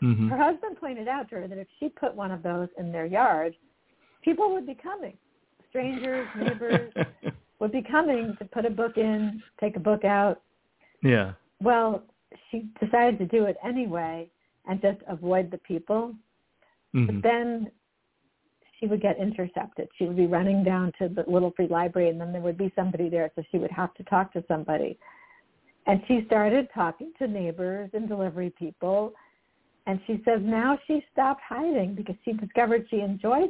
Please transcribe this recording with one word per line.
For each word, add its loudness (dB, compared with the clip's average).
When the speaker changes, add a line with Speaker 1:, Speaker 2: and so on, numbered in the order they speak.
Speaker 1:
Mm-hmm. 4
Speaker 2:
Her 0
husband 0
pointed -8
out -6
to -14
her -8
that -12
if -12
she -6
put -6
one -6
of -8
those -4
in -8
their -4
yard, 2
people 2
would -4
be -10
coming. -12
Strangers, -4
neighbors 0
Speaker 1:
<laughs> -10
Speaker 2:
would 0
be -2
coming 0
to -12
put -4
a 0
book -2
in, 0
take -2
a -6
book 2
out. 2
Speaker 1:
Yeah. 4
Speaker 2:
Well, 2
she -8
decided 4
to -2
do 4
it 0
anyway -4
and -4
just 2
avoid 0
the -10
people. -4
Speaker 1:
Mm-hmm. 4
Speaker 2:
But 0
then 0
she -2
would 0
get 2
intercepted. -4
She 0
would -4
be 6
running 2
down 2
to -2
the -4
little 4
free 2
library, 2
and 0
then -6
there -6
would -2
be -2
somebody 0
there, 0
so -4
she 2
would -2
have -4
to -18
talk 2
to -4
somebody. -2
And 4
she 4
started 4
talking -4
to -2
neighbors -4
and -4
delivery -4
people. -2
And -2
she -2
says 4
now 2
she 0
stopped 2
hiding -2
because -8
she -4
discovered 2
she 0
enjoys 2